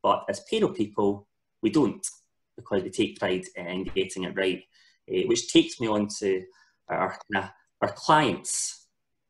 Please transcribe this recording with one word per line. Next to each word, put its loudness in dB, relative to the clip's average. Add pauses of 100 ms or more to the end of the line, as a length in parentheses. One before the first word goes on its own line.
But 2
as -6
payroll 2
people, -2 (360)
we 2
don't, 2 (500)
because -2
we -8
take -2
pride -2 (100)
in -6 (100)
getting -2
it -6
right. 0 (460)
Eh, 0
which 0
takes 4
me -2
on 2 (120)
to 0 (440)
our, -2 (640)
our 0
clients. 0 (420)